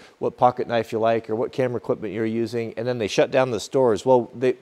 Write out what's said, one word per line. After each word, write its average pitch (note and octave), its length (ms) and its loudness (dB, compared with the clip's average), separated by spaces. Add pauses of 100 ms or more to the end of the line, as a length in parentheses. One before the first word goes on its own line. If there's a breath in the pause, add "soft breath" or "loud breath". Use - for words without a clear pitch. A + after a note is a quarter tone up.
(200 loud breath)
what A#2+ 160 -4
pocket B2 320 2
knife A#2 240 -2
you A2 80 -4
like, A2+ 300 0
or A2 60 -2
what C3+ 180 -4
camera B2 240 -2
equipment G#2+ 360 -4
you're A2+ 120 -2
using," A2+ 500 -4
and A2+ 100 -6
then B2 120 -4
they G#2+ 100 -2
shut C3 240 2
down C3 200 2
the G#2 100 -2
stores. B2 440 2
Well, B2+ 300 4
they, B2 260 0